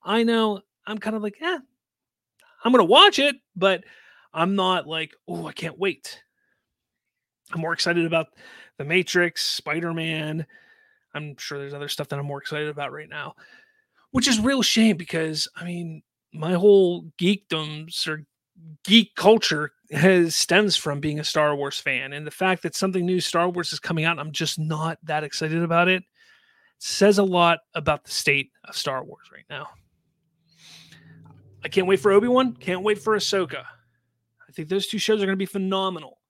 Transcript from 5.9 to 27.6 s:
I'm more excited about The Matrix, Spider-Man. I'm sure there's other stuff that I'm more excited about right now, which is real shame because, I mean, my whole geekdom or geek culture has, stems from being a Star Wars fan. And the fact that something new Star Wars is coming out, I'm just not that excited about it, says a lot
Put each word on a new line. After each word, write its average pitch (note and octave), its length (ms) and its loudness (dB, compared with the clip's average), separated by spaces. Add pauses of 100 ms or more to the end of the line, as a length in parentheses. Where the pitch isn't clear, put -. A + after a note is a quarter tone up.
I'm E3 80 -6
more E3 120 -4
excited E3+ 340 0
about E3 220 -2 (500)
The C#3+ 60 -8
Matrix, F3 600 0
Spider-Man. D#3+ 1000 -6 (720)
I'm D3 220 -12
sure - 220 -12
there's C#3 160 -12
other C#3+ 140 -12
stuff C#3+ 200 -8
that C#3+ 100 -6
I'm C#3+ 80 -6
more C#3+ 140 -8
excited D3+ 280 -6
about C#3+ 220 -8
right D3+ 180 -16
now, D3+ 280 -12 (760)
which C4 160 0
is A#3 140 2
real B3+ 220 0
shame A3 340 4
because, D#3+ 580 -6
I - 80 -16
mean, E3+ 400 -10 (300)
my D#3 220 -4
whole F3+ 500 6 (160)
geekdom D#3+ 880 -4
or D#3 160 -8 (580)
geek G#3 320 6
culture E3 580 2 (200)
has, E3+ 420 4
stems F#3+ 400 2
from C#3+ 240 -4
being D3+ 220 -4
a D3 40 -10
Star D3+ 300 0
Wars C#3 240 -6
fan. C3+ 360 -6
And D3+ 120 -10
the D3 60 -12
fact F#3 300 0
that E3 120 -6
something F#3 300 -2
new F3+ 160 0
Star F3 280 0
Wars F3 240 -6
is - 60 -8
coming D#3+ 260 -4
out, E3 140 -2
I'm D3+ 140 -10
just D#3 260 -4
not D#3 460 -4
that D3+ 180 -4
excited D#3+ 400 -4
about E3+ 240 2
it, F#3 160 0 (760)
says G3+ 400 4
a G3+ 40 4
lot F3 380 4 (140)